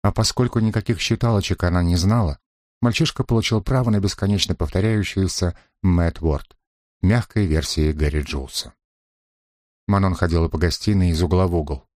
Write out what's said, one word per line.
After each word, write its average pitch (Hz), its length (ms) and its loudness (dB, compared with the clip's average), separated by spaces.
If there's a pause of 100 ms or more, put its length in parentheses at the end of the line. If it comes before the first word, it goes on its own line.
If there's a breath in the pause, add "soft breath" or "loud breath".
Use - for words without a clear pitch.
А 101 80 0
поскольку 120 480 0
никаких 110 400 0
считалочек 110 640 0
она 87 200 2
не 87 120 2
знала, 92 440 0 (420)
мальчишка - 420 0
получил 110 380 0
право 123 300 0
на 104 80 2
бесконечно 98 560 -2
повторяющуюся 95 1000 -2 (280 soft breath)
«Мэтт 85 380 2
Уорд» — 76 360 -2 (440)
мягкой 107 440 2
версии 78 460 0
Гэри 76 300 0
Джулса. - 520 -8 (1120)
Манон 98 280 2
ходила 82 320 2
по 78 100 -4
гостиной 90 520 2
из 80 120 0
угла 90 260 2
в 87 80 -2
угол. 76 300 -4 (100)